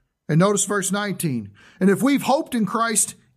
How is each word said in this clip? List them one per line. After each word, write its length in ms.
And 120
notice 260
verse 260
nineteen, 600
"And 100
if 140
we've 200
hoped 300
in 120
Christ 500